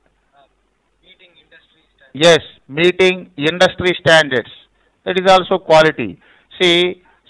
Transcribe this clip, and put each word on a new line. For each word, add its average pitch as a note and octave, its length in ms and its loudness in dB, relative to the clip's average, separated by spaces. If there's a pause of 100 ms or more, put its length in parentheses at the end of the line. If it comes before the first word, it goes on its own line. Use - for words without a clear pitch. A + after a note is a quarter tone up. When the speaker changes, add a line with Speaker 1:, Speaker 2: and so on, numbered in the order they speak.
(360)
Speaker 1:
Uh, C3+ 100 -20 (560)
meeting F3+ 280 -20 (120)
industry - 400 -20 (140)
standards. - 160 -20
Speaker 2:
Yes, D#3+ 280 4 (280)
meeting F3+ 680 -2
industry F3 640 -2
standards. D3+ 500 0 (540)
That F#3 140 -6
is F#3 100 -2
also F#3 300 2
quality. D#3 600 0 (400)
See, F3+ 420 -2 (280)